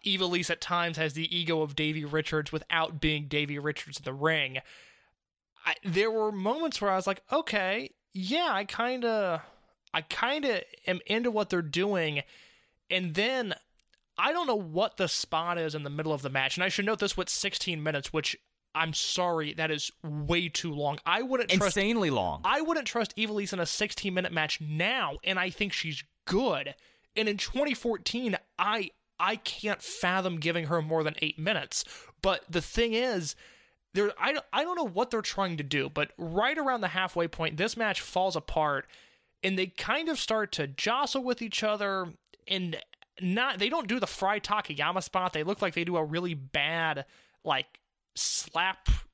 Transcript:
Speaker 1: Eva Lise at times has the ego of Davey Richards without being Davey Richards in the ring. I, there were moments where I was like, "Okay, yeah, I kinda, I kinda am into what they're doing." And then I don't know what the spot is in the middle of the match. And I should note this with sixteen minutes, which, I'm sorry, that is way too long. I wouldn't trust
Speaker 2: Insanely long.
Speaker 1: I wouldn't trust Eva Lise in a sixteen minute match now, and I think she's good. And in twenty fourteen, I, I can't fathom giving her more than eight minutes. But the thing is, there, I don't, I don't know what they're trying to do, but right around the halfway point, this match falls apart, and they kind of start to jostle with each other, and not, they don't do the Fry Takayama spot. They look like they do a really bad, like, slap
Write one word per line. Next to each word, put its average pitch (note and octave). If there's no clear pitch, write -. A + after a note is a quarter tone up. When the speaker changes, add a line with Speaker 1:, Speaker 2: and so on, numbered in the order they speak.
Speaker 1:
Eva F#3+
Lise F3
at E3+
times E3+
has D#3
the E3
ego E3
of D3
Davey D#3
Richards D3+
without D#3+
being D3+
Davey D3
Richards C#3+
in C#3
the C3
ring. C#3+
I, D#3+
there G3+
were G#3+
moments A#3
where G3+
I F#3+
was F#3
like, F#3+
"Okay, B3+
yeah, C4+
I G3+
kinda, A3
I D#3
kinda B3+
am F#3
into A#3
what G#3+
they're F3+
doing." E3
And F#3
then A3+
I A3
don't E4+
know B3+
what F#3+
the F3+
spot E3+
is D#3+
in D3+
the C#3+
middle D#3
of C#3+
the C3+
match. C3+
And F3+
I F#3+
should G3
note G#3
this G3+
with F#3
sixteen F3
minutes, D3
which, -
I'm D#3+
sorry, D#3+
that D#3+
is D3
way D#3
too D#3+
long. D3
I F#3
wouldn't B3+
trust G3+
Speaker 2:
Insanely G3+
long. F#2
Speaker 1:
I C4
wouldn't D#4
trust A3+
Eva G#3+
Lise G3+
in F#3+
a E3+
sixteen G#3
minute F3
match D#3
now, E3
and F#3
I F#3
think G3+
she's D#3
good. F3
And A3
in G#3
twenty C#4
fourteen, A#3
I, G3+
I F#3+
can't -
fathom F#3
giving E3
her E3
more D#3+
than D3+
eight D#3
minutes. D#3
But F#3+
the E3+
thing A3+
is, A3
there, G3+
I A#3+
don't, D4+
I B3
don't F4
know E4
what G#3+
they're A3+
trying F#3
to D3
do, C#3
but D3
right G3
around C4
the F3+
halfway F3+
point, D#3+
this G3+
match G#3+
falls F3+
apart, D3
and F#3+
they F#3+
kind C#4
of D4+
start G#3+
to D3
jostle B3+
with A#3+
each A3
other, G3
and F3+
not, G3
they G#3
don't D4+
do A#3
the -
Fry G3+
Takayama F3+
spot. F#3
They D#3
look G3
like F3+
they E3+
do F3
a D#3+
really E3
bad, D3+
like, C#3
slap -